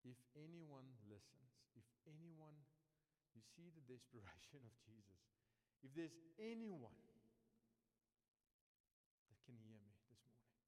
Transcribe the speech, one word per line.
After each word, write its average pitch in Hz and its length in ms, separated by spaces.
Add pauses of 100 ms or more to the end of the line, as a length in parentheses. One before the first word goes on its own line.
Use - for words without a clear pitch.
if 123 160 (160)
anyone 147 720
listens, 104 680
if 113 120 (200)
anyone," 156 600 (680)
you 113 80
see 170 280
the 160 120
desperation 120 800
of 110 220
Jesus. 98 320 (640)
"If 135 100
there's 160 220 (240)
anyone 214 640 (2250)
that - 140
can 120 160
hear 110 160
me 104 160
this - 160
morning 120 320 (300)